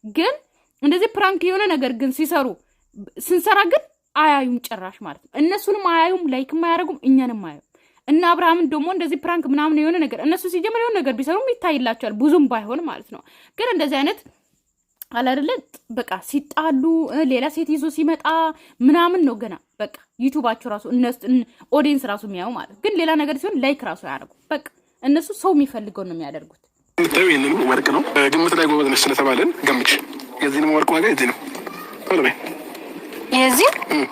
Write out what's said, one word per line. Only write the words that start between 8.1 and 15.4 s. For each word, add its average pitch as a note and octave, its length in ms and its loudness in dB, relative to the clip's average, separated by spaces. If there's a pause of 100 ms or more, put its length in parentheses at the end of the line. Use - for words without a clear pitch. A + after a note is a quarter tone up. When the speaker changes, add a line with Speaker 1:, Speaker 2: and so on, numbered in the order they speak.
Speaker 1:
አብርሃምን E4+ 420 4
ደግሞ D4+ 220 -4
እንደዚህ E4+ 280 -4
ፕራንክ F4 280 -2
ምናምን D4 320 2
የሆነ D#4+ 200 2
ነገር C#4+ 220 -2
እነሱ D#4+ 280 0
ሲጀምር G4 320 -2
የሆነ A#4 140 0
ነገር C4+ 200 0
ቢሰሩም D#4+ 340 -2
ይታይላቸዋል፣ B3+ 680 -2
ብዙም C#4+ 320 4
ባይሆን A#3+ 360 -4
ማለት C4 280 -10
ነው። - 100 -16 (380)
ግን A#4+ 120 -2
እንደዚህ D4 260 0
አይነት D#4+ 220 0 (920)
አለ A#3+ 160 -2
አይደለ? C#4+ 220 0 (400)